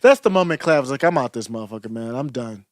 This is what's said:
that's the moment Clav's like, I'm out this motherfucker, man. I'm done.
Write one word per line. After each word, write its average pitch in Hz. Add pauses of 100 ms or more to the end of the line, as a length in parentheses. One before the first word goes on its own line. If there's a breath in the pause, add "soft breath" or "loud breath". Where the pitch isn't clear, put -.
that's 254
the 220
moment 180
Clav's 147
like, 135
I'm 170
out 123
this 110
motherfucker, 110
man. 113
I'm 143
done. 113